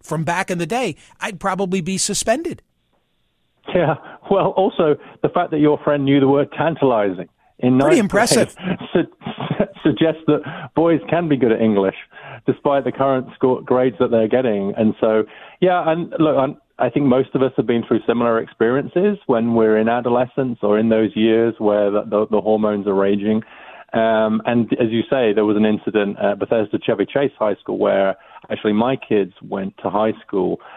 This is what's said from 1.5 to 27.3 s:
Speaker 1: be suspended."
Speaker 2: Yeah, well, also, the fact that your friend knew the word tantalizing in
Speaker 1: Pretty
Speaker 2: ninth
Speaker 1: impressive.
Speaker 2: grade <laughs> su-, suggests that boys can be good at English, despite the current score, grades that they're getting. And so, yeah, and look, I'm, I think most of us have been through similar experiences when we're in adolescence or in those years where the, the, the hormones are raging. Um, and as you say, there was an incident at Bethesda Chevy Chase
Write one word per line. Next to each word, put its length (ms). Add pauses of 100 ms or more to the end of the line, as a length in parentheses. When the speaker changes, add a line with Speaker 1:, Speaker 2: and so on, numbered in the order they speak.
Speaker 1:
be 160
suspended." 640 (1120)
Speaker 2:
Yeah, 200 (360)
well, 200
also, 480 (240)
the 80
fact 220
that 80
your 180
friend 260
knew 160
the 80
word 240
tantalizing 800 (280)
in 200
Speaker 1:
Pretty 180
Speaker 2:
ninth 40
Speaker 1:
impressive. 540
Speaker 2:
grade 300
<laughs> 80
su-, 720 (160)
suggests 440
that 500
boys 320
can 180
be 120
good 140
at 100
English, 340 (480)
despite 400
the 80
current 420
score, 280
grades 360
that 120
they're 180
getting. 480
And 240
so, 240 (360)
yeah, 300
and 280
look, 180
I'm, 220 (200)
I 120
think 160
most 280
of 60
us 160
have 100
been 160
through 240
similar 320
experiences 840
when 300
we're 240
in 100
adolescence 720
or 180
in 120
those 260
years 400
where 340
the, 120
the, 280
the 120
hormones 440
are 80
raging. 480 (520)
Um, 500
and 300
as 160
you 180
say, 240
there 140
was 100
an 80
incident 540
at 200
Bethesda 400
Chevy 280
Chase 320